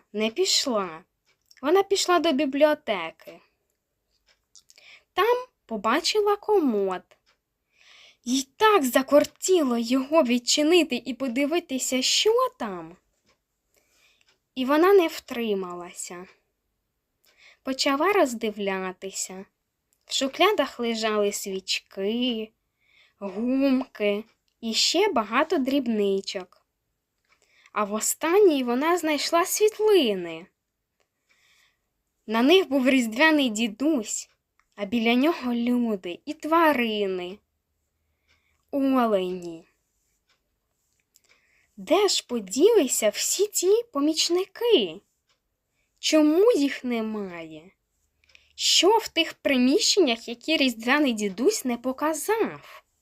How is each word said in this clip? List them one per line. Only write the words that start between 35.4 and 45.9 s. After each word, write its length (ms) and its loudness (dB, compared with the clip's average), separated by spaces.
люди 720 -2
і 100 -10
тварини. 1040 0
Олені. 960 -2
Де 320 2
ж 180 -4
поділися 840 2
всі 380 -2
ці 360 0
помічники? 1080 0